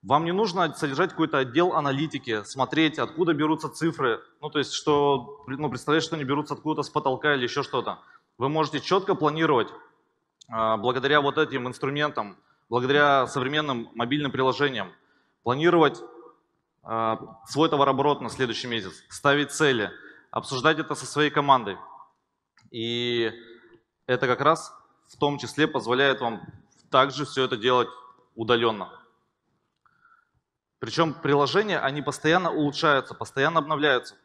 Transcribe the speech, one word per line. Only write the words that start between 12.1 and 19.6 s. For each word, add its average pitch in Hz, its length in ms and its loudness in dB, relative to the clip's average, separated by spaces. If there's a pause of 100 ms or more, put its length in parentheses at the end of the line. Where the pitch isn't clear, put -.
благодаря 135 580 4
современным 135 680 -2
мобильным 131 360 -2
приложениям, 127 640 0 (500)
планировать, 151 600 4 (800)
а, 110 640 -4
свой 156 240 0
товарооборот 143 500 2
на 120 80 -8
следующий 120 400 -4
месяц, 104 240 -6 (160)
ставить 147 440 0
цели, 123 380 2 (400)